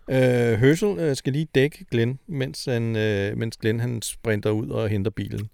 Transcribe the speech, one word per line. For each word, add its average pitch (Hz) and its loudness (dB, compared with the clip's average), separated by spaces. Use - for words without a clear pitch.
Øh, 131 0
Herschel, 170 4
øh, 156 0
skal - -4
lige 151 -2
dække 143 2
Glenn, 123 0
mens 143 -6
han, 117 -2
øh, 107 0
mens 113 -4
Glenn, 113 0
han 117 -4
sprinter 107 -2
ud 107 -2
og 113 -2
henter 104 0
bilen. 104 -6